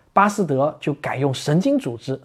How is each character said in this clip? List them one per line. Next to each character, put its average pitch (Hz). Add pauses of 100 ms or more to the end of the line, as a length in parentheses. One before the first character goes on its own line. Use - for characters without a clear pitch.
(120)
巴 202
斯 208
德 147
就 151
改 -
用 135
神 151
经 277
组 123
织， 131